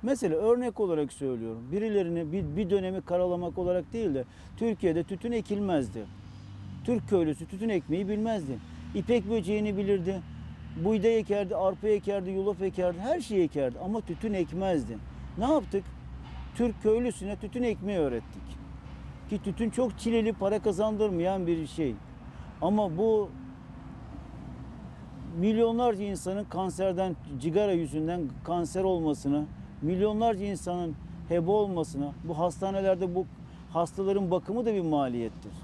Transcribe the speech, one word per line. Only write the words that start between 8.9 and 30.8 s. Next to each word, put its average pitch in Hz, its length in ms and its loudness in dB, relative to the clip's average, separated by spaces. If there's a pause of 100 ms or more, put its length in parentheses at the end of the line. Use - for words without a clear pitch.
İpek 208 360 2
böceğini 208 460 2
bilirdi, 190 460 2 (640)
buğday 220 340 6
ekerdi, 202 380 0
arpa 190 320 2
ekerdi, 202 420 2
yulaf 190 320 0
ekerdi, 180 380 0
her 294 200 0
şeyi 202 220 2
ekerdi 135 420 2
ama 214 160 -2
tütün 214 320 -4
ekmezdi. 160 680 0 (400)
Ne 208 60 2
yaptık? 240 400 2 (720)
Türk - 280 0
köylüsüne 214 540 2
tütün 220 260 -4
ekmeği 208 360 0
öğrettik. 123 440 -2 (880)
Ki 208 120 -2
tütün 202 280 -2
çok 240 280 0
çileli, 226 340 2
para 196 300 0
kazandırmayan 196 840 2
bir 160 200 0
şey. 135 280 -2 (680)
Ama 196 340 2
bu 214 340 2 (2000)
milyonlarca 226 680 4
insanın 196 400 -4
kanserden, 185 720 0 (240)
cigara 185 320 2
yüzünden 160 560 0 (160)
kanser 175 400 0
olmasına, 151 600 2 (380)
milyonlarca 208 640 2
insanın 175 520 -2 (320)